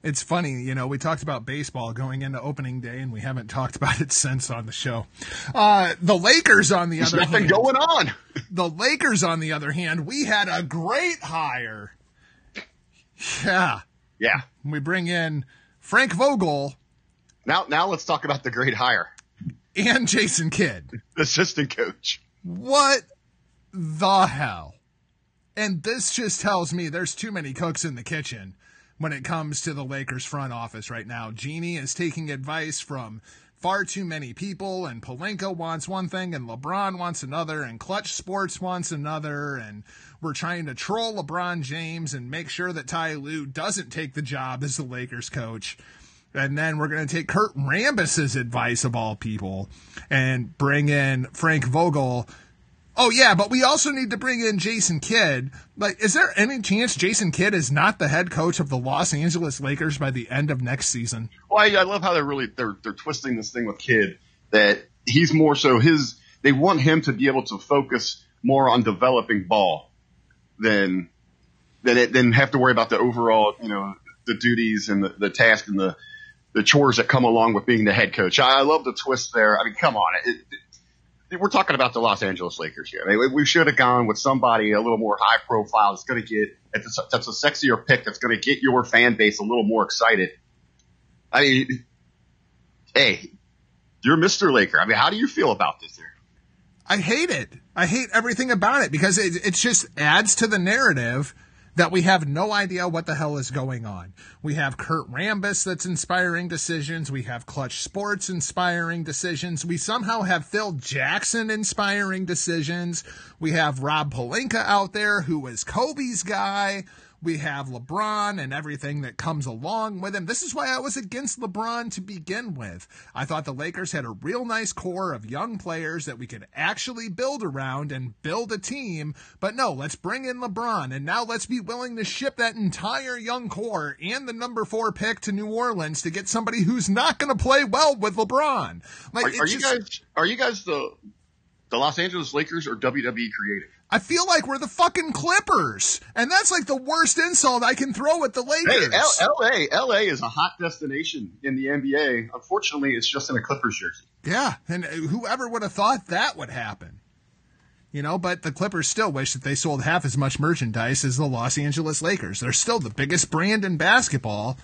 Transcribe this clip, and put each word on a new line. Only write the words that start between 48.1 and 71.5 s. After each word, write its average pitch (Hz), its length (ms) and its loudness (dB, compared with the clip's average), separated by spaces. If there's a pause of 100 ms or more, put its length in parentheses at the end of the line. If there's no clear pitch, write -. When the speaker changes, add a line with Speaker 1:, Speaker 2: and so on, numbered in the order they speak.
Speaker 1:
advice, 120 480 -2
of 120 100 0
all 110 220 -2
people, 98 520 -6 (400)
and 131 480 0
bring 143 320 2
in 135 440 2
Frank 156 340 2
Vogel. 135 600 2 (680)
Oh, 240 120 6
yeah, 226 260 8
but 202 160 2
we 254 120 4
also 294 300 4
need 262 180 -2
to 220 80 -4
bring 247 260 -2
in 208 140 2
Jason 180 420 -2
Kidd. 143 520 0 (240)
Like, 208 260 -4
is 214 100 2
there 349 240 4
any 240 240 2
chance 214 340 0
Jason 190 360 0
Kidd 202 240 0
is 143 160 0
not 151 280 2
the 151 100 0
head 165 220 0
coach 165 300 0
of 147 80 -2
the 135 80 -2
Los 139 380 -2
Angeles 160 460 0
Lakers 143 360 -2
by 135 140 -2
the 123 180 -6
end 143 220 0
of 131 100 -2
next 127 280 -2
season? 117 420 -6 (180)
Speaker 2:
Well, 208 160 6
I, 202 160 6
I 185 40 6
love 190 180 -2
how 185 100 2
they're 156 120 4
really, 139 240 -2
they're, 104 340 -4
they're 110 100 -6
twisting 131 440 -4
this 107 160 -8
thing 120 120 -4
with 101 140 -4
Kidd, 107 400 2 (320)
that 104 320 6 (240)
he's 151 260 6
more 156 220 6
so 131 240 6
his, 147 380 4 (260)
they 143 100 8
want 156 280 4
him 160 220 6
to 143 100 0
be 127 160 2
able 131 160 2
to 101 140 -8
focus 131 640 0 (200)
more 135 260 4
on 120 140 6
developing 107 600 2
ball 90 460 2 (680)
than, 98 500 2 (760)